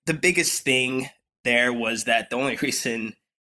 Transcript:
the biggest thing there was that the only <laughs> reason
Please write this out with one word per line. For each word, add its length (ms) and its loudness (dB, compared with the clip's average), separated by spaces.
the 80 0
biggest 480 2
thing 480 0
there 300 2
was 300 -4
that 260 0
the 60 -2
only 200 0
<laughs> 60 -8
reason 520 -4